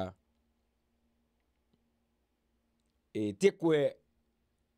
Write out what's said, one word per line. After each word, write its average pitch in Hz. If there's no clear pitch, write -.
te 196
kwè 160